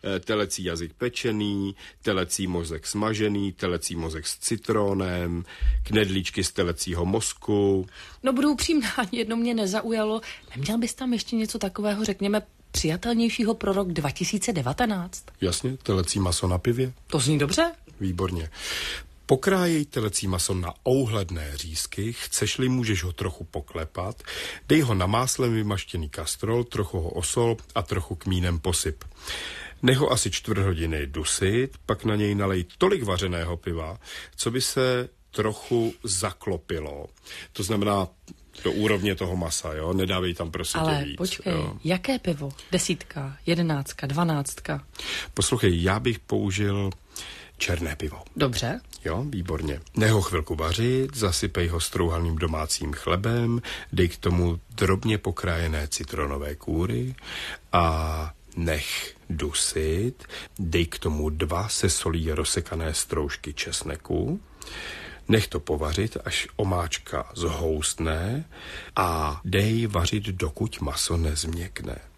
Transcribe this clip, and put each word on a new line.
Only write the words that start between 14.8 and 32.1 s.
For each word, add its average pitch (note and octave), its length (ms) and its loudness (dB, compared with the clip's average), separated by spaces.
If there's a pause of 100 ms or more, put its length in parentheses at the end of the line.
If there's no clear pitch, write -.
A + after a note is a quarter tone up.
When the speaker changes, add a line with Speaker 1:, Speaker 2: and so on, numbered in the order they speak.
Speaker 1:
Jasně, B2 360 0
telecí F#2+ 420 0
maso F#2 280 2
na F2+ 100 2
pivě. B2 360 0 (140)
Speaker 2:
To D#3 120 0
zní C#3+ 200 4
dobře. D#4+ 320 4 (280)
Speaker 1:
Výborně. F2+ 500 0 (760)
„Pokrájej E3+ 600 4
telecí G#2+ 420 -2
maso F#2+ 260 0
na F2 200 -2 (140)
ouhledné G2+ 720 2
řízky, E2 560 -4
chceš-li, - 560 0
můžeš A2 340 2
ho F2 100 -2
trochu E2+ 300 -4
poklepat, E2 800 -8 (440)
dej D#3 140 8
ho A#2 120 2
na F2+ 120 4
máslem A#2+ 480 2
vymaštěný G2 560 -2
kastrol, A2 540 -2
trochu F#2+ 360 -2
ho E2 100 -2
osol A#2 480 2 (180)
a A2 60 2
trochu F#2 340 -2
kmínem F2+ 440 2
posyp. - 440 0 (800)
Nech C3 160 6
ho D3 140 4
asi A#2+ 200 2
čtvrt G#2+ 260 -2
hodiny D#2+ 500 0
dusit, G2 760 0
pak G#2+ 200 -2
na G#2+ 100 4